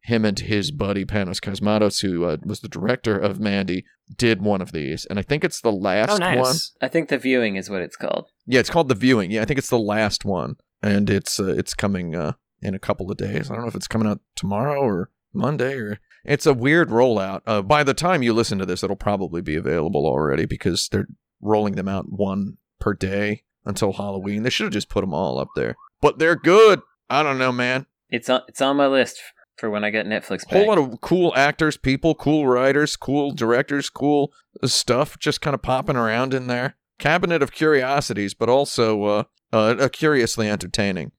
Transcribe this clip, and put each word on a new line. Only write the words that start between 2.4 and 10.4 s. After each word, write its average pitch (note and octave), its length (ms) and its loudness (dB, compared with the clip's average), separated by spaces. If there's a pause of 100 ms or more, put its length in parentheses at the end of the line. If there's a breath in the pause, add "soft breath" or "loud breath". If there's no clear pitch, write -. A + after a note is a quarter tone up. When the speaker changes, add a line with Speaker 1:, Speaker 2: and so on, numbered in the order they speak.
Speaker 1:
was G#2+ 140 -8
the A2+ 80 -16
director G#2+ 500 -2
of G2 220 -2
Mandy, G2 460 -2 (320 soft breath)
did A2+ 240 2
one G2+ 200 0
of F2 120 -10
these, D2+ 320 -6
and G2 120 -6
I G2+ 40 -4
think D3+ 240 -2
it's - 160 -6
the A2+ 100 2
last G2+ 380 0
Speaker 2:
Oh, G#3 80 2
nice. A#2+ 240 0
Speaker 1:
one. B2+ 140 2 (260)
Speaker 3:
I C3 80 -4
think E3 180 -2
The C#3+ 100 -2
Viewing B2 380 0
is F#2+ 140 -8
what G2 120 -4
it's - 140 -10
called. - 340 -6 (160)
Speaker 1:
Yeah, B2 140 4
it's - 100 0
called E3 200 0
The B2+ 60 4
Viewing. G#2+ 360 2
Yeah, A2 100 0
I A2 40 0
think C3 140 -2
it's - 100 -8
the B2 100 2
last G#2 460 -2
one, F2 320 -4 (240)